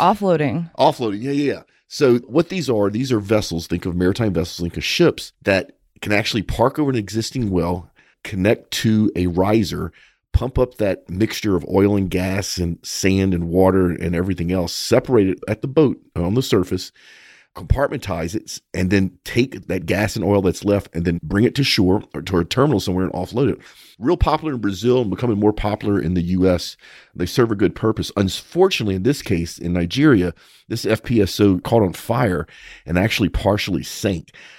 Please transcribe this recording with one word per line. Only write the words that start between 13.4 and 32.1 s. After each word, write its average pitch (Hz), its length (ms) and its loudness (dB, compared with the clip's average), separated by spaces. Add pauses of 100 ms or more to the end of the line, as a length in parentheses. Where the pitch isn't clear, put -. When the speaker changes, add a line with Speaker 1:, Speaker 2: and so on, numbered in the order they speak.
Speaker 2:
water 92 400 4
and 85 260 -4
everything 87 340 -2
else, 90 240 -2
separate 117 540 2
it 90 180 -4
at 110 160 -4
the 139 60 -6
boat 135 320 2 (160)
on 87 180 0
the 131 80 0
surface, 95 480 -2 (640)
compartmentize 87 800 -4
it, 107 120 -6
s-, - 140 -14 (140)
and 92 160 -2
then 95 340 0
take - 440 -2
that 90 180 -4
gas 98 300 -2
and 104 80 -4
oil 101 180 4
that's 90 220 0
left 101 280 0
and 85 120 -4
then 87 180 0
bring 95 220 2
it 117 100 2
to 143 80 0
shore 101 400 2 (100)
or - 80 -8
to 87 180 -2
a 87 60 2
terminal 123 360 0
somewhere 92 240 -2
and - 100 -6
offload 107 380 -2
it. - 80 -8 (400)
Real 147 160 0
popular 151 380 0
in 123 60 -8
Brazil 107 420 0
and 107 80 -4
becoming 101 280 -2
more 104 140 4
popular 104 480 -2
in 87 140 -2
the 90 80 0
U 90 260 2
S. 90 280 -2 (380)
They 90 120 -4
serve 113 260 2
a - 20 0
good 98 220 0
purpose. 110 400 -2
Unfortunately, 104 800 0
in 92 80 -4
this 139 180 0
case, 85 340 -4
in 85 160 -4
Nigeria, 87 640 2 (320)
this 113 180 -6
F 110 200 -2
P 120 180 2
S - 160 0
O 101 220 4
caught 113 220 2
on 90 100 2
fire 92 560 -2 (360)